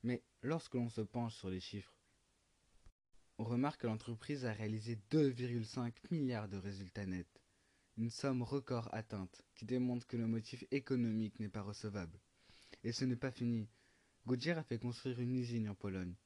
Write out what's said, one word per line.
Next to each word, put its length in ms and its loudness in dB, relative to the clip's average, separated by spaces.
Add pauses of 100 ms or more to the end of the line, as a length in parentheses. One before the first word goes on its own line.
Mais 200 0 (200)
lorsque 320 0
l'on 160 2
se 100 -2
penche 340 -2
sur 140 -6
les 120 0
chiffres, 360 -10 (1400)
on 60 -2
remarque 360 2
que 60 0
l'entreprise 580 -2
a 80 2
réalisé 460 -2 (120)
deux 180 8
virgule 360 0
cinq 300 -2 (160)
milliards 400 0
de 80 -4
résultats 480 -4
nets, 340 -4 (560)
une 140 0
somme 320 0
record 500 -2
atteinte 480 -4 (140)
qui 100 -10
démontre 420 2
que 120 -2
le 80 2
motif 440 0
économique 680 2
n'est 80 -2
pas 140 -4
recevable. 580 -4 (600)
Et 100 0
ce 140 0
n'est 100 2
pas 140 -2
fini. 360 2 (600)
Goodyear 320 2
a 40 -2
fait 160 -2
construire 420 -2
une 160 2
usine 340 0
en 40 -4
Pologne. 380 -2 (140)